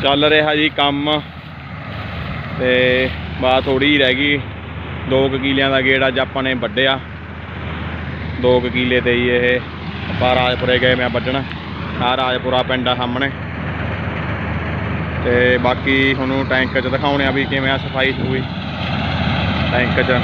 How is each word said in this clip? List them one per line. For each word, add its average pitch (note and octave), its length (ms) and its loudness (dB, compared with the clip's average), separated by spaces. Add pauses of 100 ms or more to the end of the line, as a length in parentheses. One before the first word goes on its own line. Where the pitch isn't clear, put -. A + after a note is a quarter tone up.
ਚੱਲ C#3+ 220 4
ਰਿਹਾ D3+ 300 4
ਜੀ D3+ 140 4
ਕੰਮ, C#3+ 520 0 (1400)
ਤੇ B2+ 500 4 (320)
ਬਸ B2+ 220 4
ਥੋੜ੍ਹੀ C3+ 240 2
ਜਿਹੀ D3 100 6
ਰਹਿ C3 180 4
ਗਈ। C#3+ 240 0 (720)
ਦੋ C3+ 200 4
ਕੁ C3+ 80 -2
ਕਿੱਲਿਆਂ C3+ 320 2
ਦਾ C3+ 120 2
ਗੇੜ C3+ 260 4
ਅੱਜ C3 120 0
ਆਪਾਂ C3 240 -2
ਨੇ C3 100 0
ਵੱਢਿਆ, B2+ 460 0 (1400)
ਦੋ B2 180 6
ਕੁ B2 100 -2
ਕਿੱਲੇ B2 320 2
ਤੇ A#2+ 140 2
ਜੀ B2 140 2
ਇਹ B2 300 2 (500)
ਆਪਾਂ B2+ 260 2
ਰਾਜਪੁਰੇ B2+ 440 2
ਗਏ B2+ 160 4
ਮੈਂ B2 140 0
ਵੱਢਣ। A#2+ 260 -2
ਆਹ - 840 -4
ਰਾਜਪੁਰਾ B2+ 460 0
ਪਿੰਡ B2+ 240 0
ਆ B2 80 2
ਸਾਹਮਣੇ। B2 340 -2 (2000)
ਤੇ B2 320 4
ਬਾਕੀ C3+ 560 2
ਤੁਹਾਨੂੰ C3 320 0
ਟੈਂਕ C3 340 0
'ਚ B2 80 -2
ਦਿਖਾਉਂਦੇ C#3 380 0
ਆ C3+ 60 0
ਵੀ C3+ 140 0
ਕਿਵੇਂ C3+ 260 0
ਆ C3+ 60 0
ਸਫਾਈ C3+ 360 -2
ਸਫੂਈ C3 280 -2 (1300)
ਟੈਂਕ B2 300 2
'ਚ। B2+ 220 2